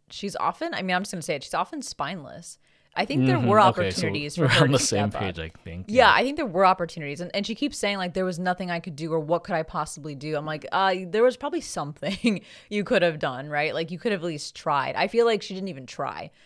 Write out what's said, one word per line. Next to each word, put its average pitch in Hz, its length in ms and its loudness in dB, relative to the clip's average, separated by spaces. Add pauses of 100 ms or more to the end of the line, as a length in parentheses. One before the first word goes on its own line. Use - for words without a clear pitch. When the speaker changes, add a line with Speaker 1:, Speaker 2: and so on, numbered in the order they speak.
Speaker 1:
she's - 260 -8
often, 240 380 -2
I - 80 -4
mean, 185 140 0
I'm 185 80 0
just - 100 -8
gonna 175 80 -6
say 151 140 -4
it, 139 80 -8
she's - 100 -10
often 196 280 -4
spineless. 160 760 -10 (360)
I 196 120 0
think 170 200 2
there 131 120 6
Speaker 2:
Mm-hmm. 120 100 2
Speaker 1:
were 214 140 8
Speaker 2:
Okay, - 280 6
so - 180 -2
Speaker 1:
opportunities - 300 -4
Speaker 2:
<laughs> - 0 -
we're 151 120 4
Speaker 1:
for 113 60 4
her 165 100 6
Speaker 2:
on - 20 6
Speaker 1:
to 131 60 4
Speaker 2:
the 127 60 6
same 101 320 2
Speaker 1:
step - 100 -6
up. 101 40 -2
Speaker 2:
page, 85 140 -6
I 80 100 -6 (140)
think. 87 240 -10
Speaker 1:
Yeah, 226 220 6
Speaker 2:
Yeah. 151 40 8
Speaker 1:
I 180 100 6
think 277 120 -2
there 311 100 -2
were 190 200 2
opportunities, 165 560 0
and, 175 120 -8
and 202 140 -2
she 226 80 -4
keeps - 220 -4
saying, 202 220 0
like, 180 140 -4
"There 185 120 0
was 180 120 -4
nothing 180 320 -2
I 170 120 -2
could 165 160 -10
do," 156 160 -4
or, 165 80 2
"What 165 240 0
could 190 100 -2
I 160 80 0
possibly 156 500 -8
do?" 147 220 -6
I'm 147 100 -4
like, 156 280 -8
"Uh, 190 220 4 (120)
there 208 160 2
was 247 140 4
probably 294 240 -4
something 180 800 -4 (140)
<laughs> - 140 -20
you 208 140 -2
could 202 180 2
have 165 160 2
done, 139 300 -4
right? 147 260 -2
Like, 160 180 -4
you 180 60 -8
could 220 140 -2
have 196 120 -2
at 175 40 -4
least 151 300 -8
tried." 139 400 0
I 165 100 2
feel 233 180 4
like 226 160 2
she - 120 -12
didn't 190 160 -6
even 135 160 -10
try. 123 460 -8 (140)